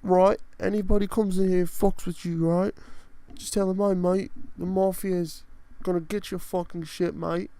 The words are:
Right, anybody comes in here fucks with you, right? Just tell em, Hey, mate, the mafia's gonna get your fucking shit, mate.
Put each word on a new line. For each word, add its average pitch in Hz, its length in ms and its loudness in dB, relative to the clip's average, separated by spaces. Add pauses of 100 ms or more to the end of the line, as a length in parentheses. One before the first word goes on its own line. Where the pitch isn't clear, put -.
Right, 185 360 6 (220)
anybody 202 460 4
comes 196 320 2
in 196 100 4
here 185 180 4
fucks - 400 2
with 175 180 -6
you, 165 240 0
right? 180 260 2 (600)
Just - 180 -10
tell 196 180 2
em, 190 80 -2
Hey, 202 160 2
mate, 180 380 0 (240)
the - 80 -6
mafia's 185 800 0 (400)
gonna 180 180 0
get 196 300 -6
your 180 100 -6
fucking 175 440 -6
shit, 170 300 -2
mate. 165 460 -4